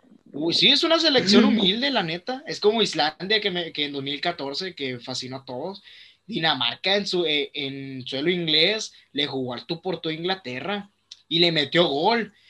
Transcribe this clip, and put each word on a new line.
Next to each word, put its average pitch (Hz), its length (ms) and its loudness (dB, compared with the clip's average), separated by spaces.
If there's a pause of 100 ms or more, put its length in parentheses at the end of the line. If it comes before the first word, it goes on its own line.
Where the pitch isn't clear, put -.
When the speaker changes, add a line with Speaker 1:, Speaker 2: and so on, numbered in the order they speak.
(320)
Speaker 1:
Uy, 160 220 -2
sí, 202 160 4
es 285 140 2
una 330 160 4
selección 240 460 6
Speaker 2:
<laughs> - 0 -
Speaker 1:
humilde, 220 460 2
la 220 120 0
neta. 175 440 -6
Es - 140 -8
como 214 200 4
Islandia, 175 600 0
que 202 100 -2
me, 170 220 -4
que 147 120 -2
en 143 80 -6
dos 139 100 -6
mil 139 180 -6
catorce, 156 540 -4
que 127 240 -6
fascinó 127 380 -8
a 127 80 -20
todos. 156 380 -10 (420)
Dinamarca 156 720 0
en 208 120 0
su, 175 180 0
eh, 147 280 0
en 135 520 -8
suelo 139 240 -2
inglés, 175 640 2 (180)
le 143 160 -2
jugó 131 260 -4
al 117 120 -10
tú 165 160 -6
por 170 180 -4
tú 165 100 -6
a 160 40 -2
Inglaterra 175 760 -6 (400)
y 165 100 2
le 170 140 4
metió 160 340 4
gol. 190 460 2 (160)